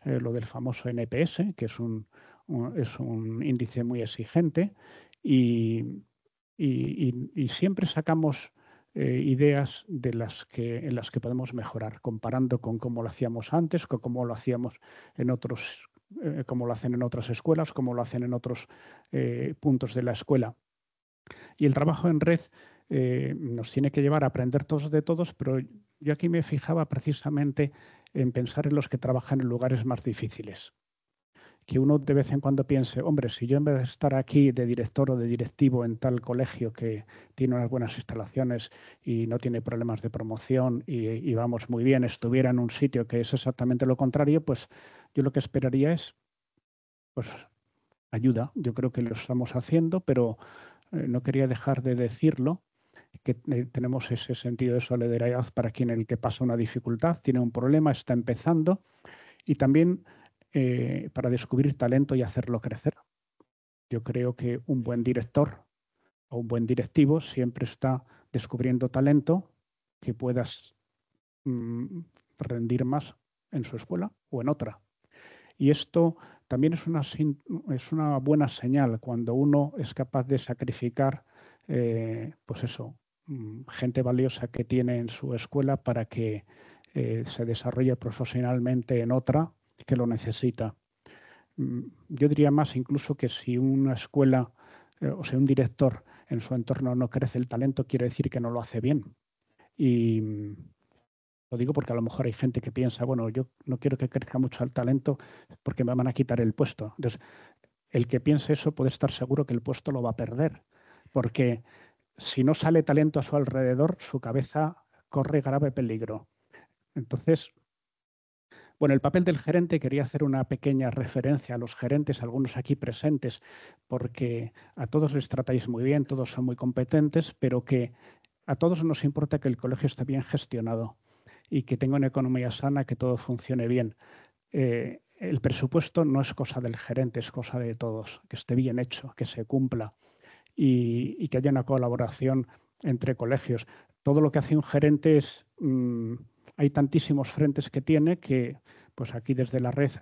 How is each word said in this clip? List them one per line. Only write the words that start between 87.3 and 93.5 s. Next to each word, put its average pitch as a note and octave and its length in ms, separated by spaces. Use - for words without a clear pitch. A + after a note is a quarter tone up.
desarrolle A#2+ 520
profesionalmente B2 1040
en A#2 120
otra D3 400
que A#2 100
lo A#2+ 120
necesita. A2+ 680
Mm, B2+ 240
yo C#3+ 180
diría D3 240
más D3 240
incluso C3+ 400
que B2+ 140
si - 280